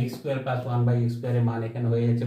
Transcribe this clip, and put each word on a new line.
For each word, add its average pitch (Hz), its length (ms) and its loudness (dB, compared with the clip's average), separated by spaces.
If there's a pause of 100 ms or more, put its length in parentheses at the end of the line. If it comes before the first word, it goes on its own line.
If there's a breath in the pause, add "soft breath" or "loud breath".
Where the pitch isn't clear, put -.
এক্স 123 140 -2
স্কয়ার 139 280 -4
প্লাস 127 220 -2
ওয়ান 120 200 0
by 120 160 4
এক্স 120 140 0
স্কয়ারের 120 320 0
মান 117 200 -2
এখানে 120 240 -4
হয়ে 117 160 2
যাচ্ছে 120 180 2